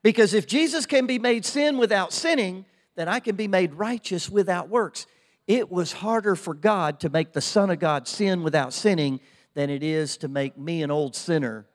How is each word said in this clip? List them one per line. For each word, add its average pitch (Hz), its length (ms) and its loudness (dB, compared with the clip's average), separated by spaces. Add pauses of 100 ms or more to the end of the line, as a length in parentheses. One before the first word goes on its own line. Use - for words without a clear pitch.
Because 214 320 6
if 208 120 2
Jesus 302 380 0
can 262 220 2
be 247 120 -2
made 233 260 0
sin 285 340 0
without 196 340 0
sinning, 196 520 -2 (320)
then 165 120 -4
I 233 120 -2
can 214 160 -4
be 214 120 -4
made 180 260 2
righteous 208 540 -4
without 180 400 0
works. 214 380 -2 (400)
It 233 240 2
was 180 220 -2
harder 208 420 0
for 160 200 -6
God 156 460 0
to 165 80 -2
make 160 240 0
the 143 80 -2
Son 196 300 2
of 165 80 0
God 151 300 0
sin 190 340 0
without 147 300 0
sinning 151 480 0 (340)
than 143 160 -2
it 139 120 -4
is 156 360 -2
to 151 100 -8
make 139 300 -4
me, 160 240 -4
an 147 80 -2
old 147 240 -2
sinner 127 600 -2